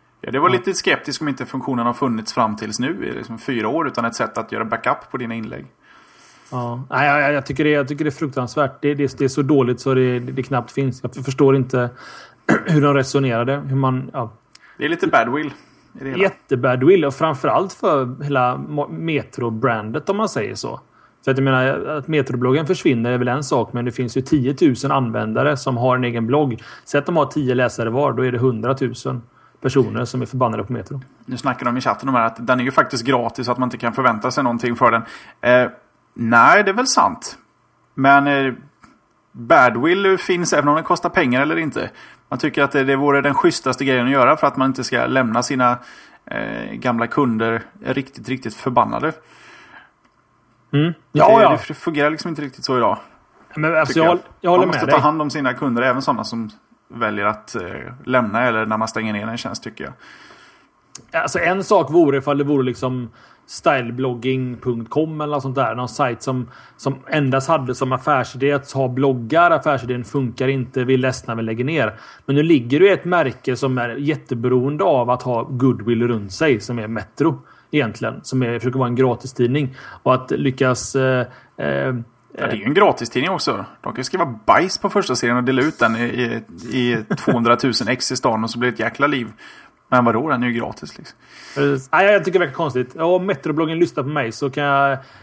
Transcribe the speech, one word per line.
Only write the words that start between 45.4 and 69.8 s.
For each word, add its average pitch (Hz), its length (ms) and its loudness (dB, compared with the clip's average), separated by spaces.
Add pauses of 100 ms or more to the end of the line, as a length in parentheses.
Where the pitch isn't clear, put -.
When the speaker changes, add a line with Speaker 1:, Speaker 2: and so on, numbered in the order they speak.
Speaker 1:
sina, 127 340 2 (480)
eh, 55 480 -8
gamla 117 340 -2
kunder 117 540 0 (240)
riktigt, 131 440 -6
riktigt 131 260 -6
förbannade. 120 560 0 (1600)
Speaker 2:
Mm. 151 200 2 (180)
Ja, 214 260 8
Speaker 1:
Det, 220 60 8
Speaker 2:
ja. 156 240 6
Speaker 1:
det 160 60 -8
fungerar 147 360 0
liksom 160 200 -6
inte 151 120 -6
riktigt 139 240 -10
så 131 120 0
idag, 110 200 2 (580)
Speaker 2:
Men 156 200 0
alltså, 147 180 2
Speaker 1:
tycker 156 60 2
Speaker 2:
jag 160 60 6
Speaker 1:
jag. 165 120 6
Speaker 2:
håll-, 180 60 -16 (180)
jag 180 100 0
håller 180 100 6
Speaker 1:
Man 185 60 4
måste 170 180 -2
Speaker 2:
med 143 60 0
Speaker 1:
ta 151 60 8
Speaker 2:
dig. 139 60 2
Speaker 1:
hand 156 180 2
om 147 80 -2
sina 135 240 -2
kunder, 123 280 0
även 131 200 2
sådana 123 220 -2
som 113 260 -8 (440)
väljer 104 320 -2
att, 107 300 -4
eh, 101 60 -6 (440)
lämna 120 380 2
eller 110 220 0
när 107 120 -2
man 110 100 -2
stänger 110 260 -4
ner 104 140 -4
en 113 100 -6
tjänst, - 260 -10
tycker - 200 -12
jag. - 100 -12 (1300)
Speaker 2:
Alltså, - 180 -2
en 180 240 0
sak 165 280 4
vore 151 260 6
ifall 139 200 0
det 143 60 2
vore 139 200 2
liksom 127 460 -4 (360)
styleblogging 127 1120 -2
punkt 117 320 -6
com 156 320 -2
eller 147 120 -4
något 143 80 -2
sånt 131 140 -6
där. 117 200 0
Någon 123 140 -6
sajt 123 320 -2
som, 127 280 -4 (280)
som 135 180 -4 (120)
endast 135 420 0
hade 135 260 0
som 131 160 -4
affärsidé 131 600 -2
att 143 200 -4
ha 135 160 -2
bloggar. 135 640 2
Affärsidén 127 520 -2